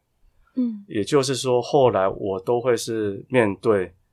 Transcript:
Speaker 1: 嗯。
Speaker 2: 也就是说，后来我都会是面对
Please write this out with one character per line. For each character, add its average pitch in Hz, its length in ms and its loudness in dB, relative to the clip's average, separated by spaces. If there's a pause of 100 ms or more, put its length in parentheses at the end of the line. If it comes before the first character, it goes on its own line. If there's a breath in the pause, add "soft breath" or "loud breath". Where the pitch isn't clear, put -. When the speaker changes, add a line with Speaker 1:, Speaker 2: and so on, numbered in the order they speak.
(540)
Speaker 1:
嗯。 226 320 -4
Speaker 2:
也 - 160 -4
就 139 200 2
是 131 120 -2
说， 123 260 0
后 127 300 4
来 98 180 2
我 95 320 -6
都 120 200 -2
会 120 160 0
是 107 520 -6
面 113 280 2
对 95 360 -2 (200)